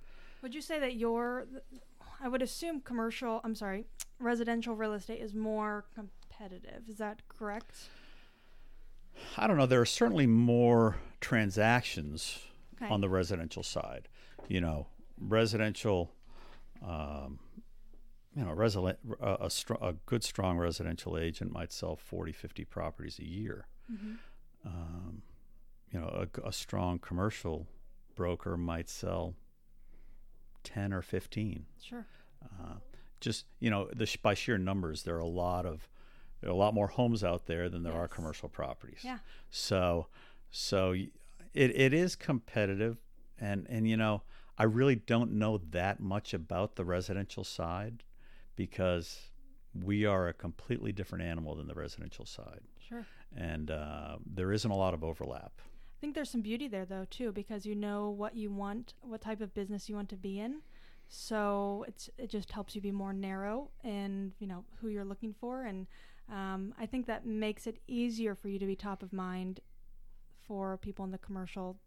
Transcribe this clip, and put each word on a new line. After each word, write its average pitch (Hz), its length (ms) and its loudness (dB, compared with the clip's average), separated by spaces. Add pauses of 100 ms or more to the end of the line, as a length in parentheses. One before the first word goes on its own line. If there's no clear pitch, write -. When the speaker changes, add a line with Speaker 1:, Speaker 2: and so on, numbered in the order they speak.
(440)
Speaker 1:
Would 247 100 -8
you 302 80 -6
say 311 180 -2
that 254 180 0
your, 240 500 0 (720)
I 269 60 -2
would 254 160 2
assume 320 380 -2
commercial, 226 640 -2
I'm 220 120 -2
sorry, 208 300 -4 (340)
residential 233 560 2
real 214 180 0
estate 208 260 -6
is 220 140 -6
more 214 520 0 (100)
competitive. 196 920 -12
Is 214 100 -10
that 214 300 -4
correct? - 600 -8 (1500)
Speaker 2:
I 220 120 4
don't 190 100 8
know. 135 80 10
There 127 160 10
are 117 60 10
certainly 185 400 8
more 120 680 10 (240)
transactions 107 1160 4 (380)
Speaker 1:
Okay. 214 180 -2
Speaker 2:
on 101 80 4
the 98 80 4
residential 85 540 2
side. - 460 -4 (380)
You 92 140 2
know, 78 240 2 (320)
residential, 107 920 4 (760)
um, 73 540 -4 (960)
you 143 80 -2
know, 85 80 0
resili-, 95 460 4 (240)
a, 101 240 2
a - 40 0
str-, - 320 -2
a 92 140 0 (100)
good, 117 200 2
strong 92 320 2
residential 82 600 2
agent 82 360 0
might 82 180 -4
sell 85 240 -2
forty, 82 380 -4
fifty - 320 -8
properties 80 520 -6
a - 80 -8
year. 95 400 -4 (240)
Speaker 1:
Mm-hmm. 214 260 -6 (520)
Speaker 2:
Um, 87 540 -6 (680)
you 87 120 -4
know, 90 340 0
a, - 140 -4
a - 20 -4
strong 90 480 0
commercial 85 680 0 (480)
broker 87 440 0
might 85 320 0
sell 87 460 -2 (1300)
ten 101 280 -2
or 92 100 2
fifteen. 95 640 -2 (160)
Speaker 1:
Sure. 240 240 -12 (380)
Speaker 2:
Uh, 82 300 -10 (480)
just, - 240 0 (160)
you 117 80 4
know, 98 260 4
the 113 100 4
sh-, - 120 -2
by 104 160 6
sheer 110 240 2
numbers, 92 460 2
there 85 120 0
are 82 40 2
a 82 60 0
lot 90 400 2
of, 78 220 -4 (540)
there - 80 -2
are 90 40 4
a 90 40 6
lot 104 160 8
more 101 140 4
homes 117 360 4
out 87 220 2
there 85 240 0
than 85 140 -2
there 85 100 0
are 82 80 2
Speaker 1:
Yes. 85 100 -2
Speaker 2:
commercial 78 380 -4
properties. - 520 -6
Speaker 1:
Yeah. 247 180 -8 (300)
Speaker 2:
So, 87 580 4 (440)
so 95 380 4
y-, 92 180 2 (460)
it, 131 200 8
it 135 200 8
is 175 240 4
competitive, 113 800 2 (420)
and, 101 300 0
and, 110 180 4
you 110 80 6
know, 107 280 4 (340)
I 110 80 8
really 120 320 8
don't 117 340 4
know 107 300 4 (100)
that 90 300 2
much 101 320 0
about 92 420 0
the 98 80 -2
residential 92 600 0
side 101 580 -4 (540)
because 90 640 2 (540)
we 101 320 2
are 92 220 6
a 85 60 0
completely 107 580 -2
different 92 320 -4
animal 82 320 -2
than 73 120 -6
the 76 60 -8
residential 76 520 -8
side. - 360 -12 (260)
Speaker 1:
Sure. 233 180 -10 (300)
Speaker 2:
And, 80 360 -4
uh, 76 540 -6
there 92 260 0
isn't 107 180 2
a 98 60 2
lot 95 180 4
of 80 100 -2
overlap. 73 580 -4
Speaker 1:
I - 400 -14
think 294 120 -4
there's 294 160 -4
some 233 120 0
beauty 233 260 -2
there, 190 180 -4
though, 190 240 -6
too, 233 220 -2
because 202 340 -6
you 208 100 -2
know 208 340 0
what 208 260 -4
you 208 160 -4
want, 202 500 -4
what 226 200 -10
type 220 200 -4
of 202 120 -6
business 202 360 -4
you 208 60 -4
want 208 140 -4
to 196 80 -8
be 196 220 -4
in. 269 220 -6 (460)
So 202 800 0
it's, - 300 -12
it 240 120 -8
just 208 220 -4
helps - 240 -6
you 202 60 -4
be 202 100 0
more 196 220 -2
narrow 196 560 -2 (140)
in, 196 560 -4
you 202 80 -6
know, 185 180 -8 (160)
who 226 80 -4
you're 202 160 -2
looking 202 280 -6
for. 254 300 -6
And, 190 240 -6 (420)
um, 196 500 -4
I 226 60 -2
think 247 220 -2
that 220 180 -2
makes 214 420 -2
it 220 200 -6
easier 226 480 0
for 202 140 -8
you 196 100 -2
to 196 60 0
be 196 100 0
top 202 280 -6
of 185 100 -10
mind 185 460 -4 (880)
for 190 300 -2
people 196 260 -6
in 190 80 -4
the 185 60 -6
commercial 185 680 -6